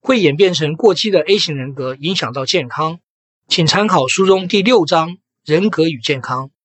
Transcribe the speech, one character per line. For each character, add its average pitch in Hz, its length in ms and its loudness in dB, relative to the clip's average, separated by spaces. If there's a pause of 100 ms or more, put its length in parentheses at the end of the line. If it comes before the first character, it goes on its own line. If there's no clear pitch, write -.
会 254 200 2
演 147 160 2
变 185 160 4
成 156 240 -2
过 208 180 4
激 214 160 -2
的 185 100 4
A 190 180 0
型 151 180 -4
人 135 180 -8
格， 131 200 -8
影 151 200 -6
响 123 180 -6
到 131 120 -6
健 135 240 -2
康。 156 320 -6 (480)
请 165 180 0
参 196 200 2
考 160 220 2
书 190 180 0
中 190 220 2
第 202 120 2
六 202 240 2
章 165 260 0 (340)
《人 185 260 0
格 165 180 0
与 147 120 -6
健 135 200 -2
康》。 131 280 -8 (160)